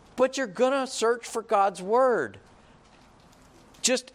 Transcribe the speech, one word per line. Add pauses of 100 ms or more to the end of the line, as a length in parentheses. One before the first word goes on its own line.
(160)
But
you're
gonna
search
for
God's
word. (1500)
Just